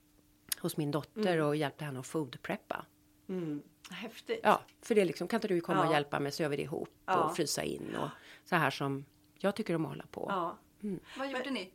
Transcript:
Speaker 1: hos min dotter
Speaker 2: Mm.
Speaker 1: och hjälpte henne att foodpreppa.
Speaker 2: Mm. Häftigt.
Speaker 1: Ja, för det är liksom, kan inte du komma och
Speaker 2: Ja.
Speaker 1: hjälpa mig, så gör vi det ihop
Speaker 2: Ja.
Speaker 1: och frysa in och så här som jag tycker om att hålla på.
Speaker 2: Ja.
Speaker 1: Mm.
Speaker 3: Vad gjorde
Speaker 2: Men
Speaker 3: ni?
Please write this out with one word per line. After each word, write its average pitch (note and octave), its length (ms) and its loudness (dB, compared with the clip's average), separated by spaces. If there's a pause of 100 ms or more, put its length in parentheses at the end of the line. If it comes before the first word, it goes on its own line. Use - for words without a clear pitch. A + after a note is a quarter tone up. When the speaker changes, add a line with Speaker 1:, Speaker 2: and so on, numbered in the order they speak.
(600)
Speaker 1:
hos E3+ 160 -2
min D3 140 0
dotter F3 460 0
Speaker 2:
Mm. D#3 100 4
Speaker 1:
och D3 100 2
hjälpte D3+ 280 -2
henne C3+ 160 -6
att C#3 60 -10
foodpreppa. - 800 -6 (440)
Speaker 2:
Mm. E3 340 -4 (280)
Häftigt. A3 520 -8
Speaker 1:
Ja, - 180 6 (220)
för - 120 0
det G#3 60 8
är G3 40 8
liksom, F3 240 -2
kan A#3 100 2
inte G#3 100 -2
du F3 120 2
komma F#3 200 2
och E3+ 60 6
Speaker 2:
Ja. D#3+ 60 4
Speaker 1:
hjälpa C#3+ 280 4
mig, C#3+ 120 -2
så - 100 -2
gör D3+ 80 4
vi C#3+ 60 0
det D3 60 0
ihop D3+ 260 -4 (180)
Speaker 2:
Ja. F#3 180 4
Speaker 1:
och D#3+ 120 0
frysa C#3+ 260 0
in D2 400 -4
och D2 60 0 (360)
så - 120 2
här D3 140 6
som C#3 340 -2 (340)
jag G3 180 2
tycker G3 200 -2
om D#3+ 80 2
att C#3 60 -4
hålla - 200 -10
på. - 180 -6
Speaker 2:
Ja. F3+ 300 -2 (240)
Speaker 1:
Mm. G3+ 180 -4 (180)
Speaker 3:
Vad C4+ 120 -4
gjorde B3+ 140 -4
Speaker 2:
Men C4+ 100 -4
Speaker 3:
ni? F#3 200 -6